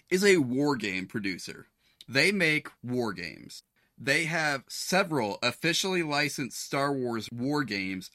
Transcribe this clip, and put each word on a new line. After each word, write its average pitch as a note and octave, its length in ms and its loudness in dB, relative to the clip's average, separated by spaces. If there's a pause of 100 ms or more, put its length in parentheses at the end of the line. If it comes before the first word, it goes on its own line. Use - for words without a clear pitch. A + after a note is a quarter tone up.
(100)
is F#3 120 2
a G3+ 140 8
war C#3 400 4
game F#2+ 300 -2
producer. G2 600 -6 (420)
They C#3 220 4
make D#3+ 380 2 (140)
war A#2+ 300 -2
games. F2 520 -12 (340)
They D3 280 0
have D#3 420 -2
several D#3 760 0
officially E3+ 600 0
licensed D3 580 -2
Star C#3+ 320 0
Wars A#2+ 400 -2
war C#3 320 0
games F#2+ 500 -4